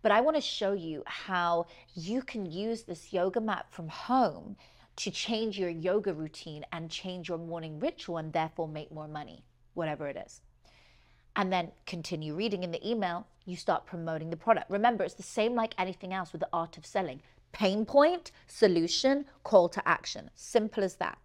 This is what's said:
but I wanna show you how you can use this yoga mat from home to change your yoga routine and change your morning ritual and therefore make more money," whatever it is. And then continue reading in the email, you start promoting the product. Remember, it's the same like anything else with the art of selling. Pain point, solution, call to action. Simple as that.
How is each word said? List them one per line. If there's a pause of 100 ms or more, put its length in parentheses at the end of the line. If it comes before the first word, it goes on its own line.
but
I
wanna
show
you
how (280)
you
can
use
this
yoga
mat
from
home (420)
to
change
your
yoga
routine
and
change
your
morning
ritual
and
therefore
make
more
money," (300)
whatever
it
is. (920)
And
then (140)
continue
reading
in
the
email, (200)
you
start
promoting
the
product.
Remember,
it's
the
same
like
anything
else
with
the
art
of
selling. (300)
Pain
point, (140)
solution, (180)
call
to
action.
Simple
as
that.